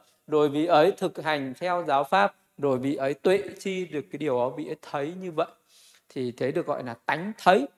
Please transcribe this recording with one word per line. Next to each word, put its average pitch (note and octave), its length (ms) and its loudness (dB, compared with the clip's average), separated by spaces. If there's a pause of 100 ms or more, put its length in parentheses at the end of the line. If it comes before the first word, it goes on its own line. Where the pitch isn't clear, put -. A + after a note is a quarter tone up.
(280)
Rồi D3+ 220 4
vị D3+ 160 0
ấy E3+ 320 6
thực F3 260 -6
hành C#3+ 360 -2
theo F3 280 -2
giáo C#3+ 160 2
Pháp, G3 320 2 (220)
rồi C3+ 200 0
vị C#3 180 -2
ấy C3+ 180 -2
tuệ G3 300 2 (160)
chi F#3+ 260 -4
được D3 260 -6
cái C#3+ 80 -10
điều C#3 180 0
đó, B2 120 0
vị D3 180 -8
ấy D#3 140 -8
thấy D3+ 400 -6
như F#3 100 -10
vậy. D#3+ 160 -2 (640)
Thì B2 220 -6
thế C3 200 -4
được D#3 140 -2
gọi C#3 180 -4
là A#2 100 -8 (120)
tánh F3+ 320 -4
thấy. G#3+ 300 4 (100)